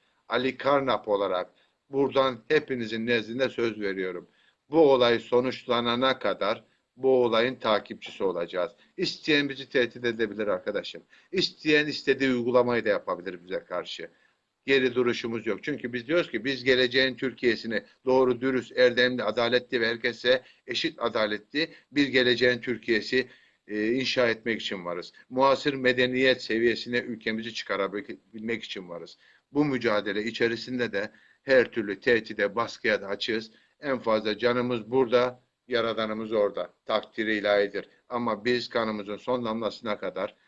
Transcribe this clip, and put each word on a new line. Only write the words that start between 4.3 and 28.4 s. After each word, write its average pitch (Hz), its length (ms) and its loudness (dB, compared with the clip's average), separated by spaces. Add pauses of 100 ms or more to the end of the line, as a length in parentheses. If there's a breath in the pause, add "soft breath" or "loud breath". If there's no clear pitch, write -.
Bu 151 220 6
olay 120 280 6
sonuçlanana 123 1000 0
kadar 104 440 -2 (340)
bu 131 260 4
olayın 117 320 2
takipçisi 107 680 -4
olacağız. 87 480 -2 (260 soft breath)
İsteyen 151 520 -2
bizi 131 200 -12
tehdit 123 360 -2
edebilir 110 420 -2
arkadaşım. 92 560 -6 (280 soft breath)
İsteyen 151 560 0
istediği 135 440 0
uygulamayı 120 540 2
da 110 40 2
yapabilir 90 540 -4
bize 90 200 -6
karşı. 85 460 -10 (560 soft breath)
Geri 127 300 2
duruşumuz 117 520 -2
yok. 98 160 -4
Çünkü 127 300 -6
biz 120 140 -8
diyoruz 165 240 0
ki 107 140 -6
biz 131 180 -4
geleceğin 127 520 4
Türkiye'sini 113 680 -2 (220 loud breath)
doğru, 127 360 4
dürüst, 127 360 -2
erdemli, 123 460 4
adaletli 117 580 0
ve 113 60 2
herkese 120 560 0 (240 loud breath)
eşit 123 320 -6
adaletli 110 720 -2 (220 loud breath)
bir 143 160 2
geleceğin 123 540 2
Türkiye'si, 120 680 -2 (380 loud breath)
e, 107 240 -2
inşa 123 380 2
etmek 113 320 -4
için 92 240 -8
varız. 85 280 -8 (160 loud breath)
Muasır 135 440 2
medeniyet 127 720 2
seviyesine 117 560 0
ülkemizi 110 540 -6
çıkarabilmek 104 1080 -6